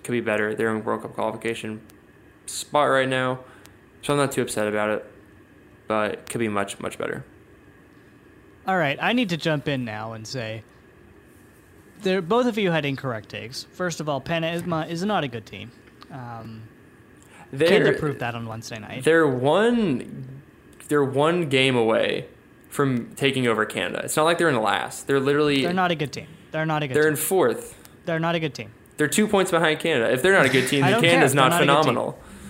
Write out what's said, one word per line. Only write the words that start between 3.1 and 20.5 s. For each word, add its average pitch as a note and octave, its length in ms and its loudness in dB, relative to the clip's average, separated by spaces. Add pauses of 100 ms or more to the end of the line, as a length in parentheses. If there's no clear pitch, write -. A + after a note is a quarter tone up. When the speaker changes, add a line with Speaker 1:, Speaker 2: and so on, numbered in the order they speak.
Speaker 1:
so D3 100 -2
I'm C#3+ 60 2
not C#3 140 0
too C3 100 -2
upset A2 240 -2
about G#2 240 0
it, G#2 160 -4 (800)
but G#2+ 260 0
it - 160 -12
could A#2 120 -6
be A2+ 80 -2
much, G2+ 320 -4
much - 180 -8
better. - 260 -6 (1400)
Speaker 2:
All F#3+ 100 0
right, D3 240 0
I F#3 120 0
need B3 160 0
to E3+ 80 -2
jump D3+ 320 -2
in C3 160 -2
now A2 300 -8
and A2 120 -14
say, A2 380 -8 (1400)
there, F#3+ 180 0
both A3+ 260 2
of A3 120 -2
you F#3+ 140 2
had D#3 120 0
incorrect C3 440 -6
takes. G#2+ 440 -12
First F3+ 280 -6
of D3+ 80 -6
all, C#3 120 -2
Panama E3+ 640 -4
is E3 220 -6
not G3+ 180 0
a C#3+ 60 -4
good A#2 180 -10
team. G#2+ 240 -14 (400)
Um, A2+ 520 -14 (920)
Speaker 1:
They're D3 160 2
Speaker 2:
Canada E3+ 300 4
proved D3 220 -4
that A#2+ 140 -4
on A#2 120 -8
Wednesday A2+ 340 -12
night. G#2+ 240 -12
Speaker 1:
They're D#3+ 240 6
one, D3+ 1120 0 (460)